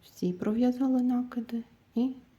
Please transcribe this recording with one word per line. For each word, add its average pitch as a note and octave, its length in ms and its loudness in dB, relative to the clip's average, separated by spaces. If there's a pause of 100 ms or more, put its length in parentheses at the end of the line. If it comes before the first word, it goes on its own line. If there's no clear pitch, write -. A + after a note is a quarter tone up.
Всі - 300 -4
пров'язали B3 680 2
накиди B3 640 -2 (320)
і B3+ 200 0 (240)